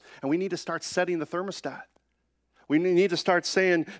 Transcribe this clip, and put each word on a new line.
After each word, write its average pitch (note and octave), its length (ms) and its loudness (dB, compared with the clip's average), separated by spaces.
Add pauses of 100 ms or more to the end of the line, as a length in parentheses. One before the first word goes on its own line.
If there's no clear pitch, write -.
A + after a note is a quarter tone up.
(200)
And C#3 80 -4
we D3+ 80 2
need F#3 140 -2
to F3 80 -4
start - 260 -8
setting F3+ 340 -2
the D3+ 80 -6
thermostat. F3 560 -8 (840)
We D3 100 4
ne-, F3+ 140 2
need F3+ 180 6
to F3 60 0
start F3 300 2
saying, F3+ 400 2 (120)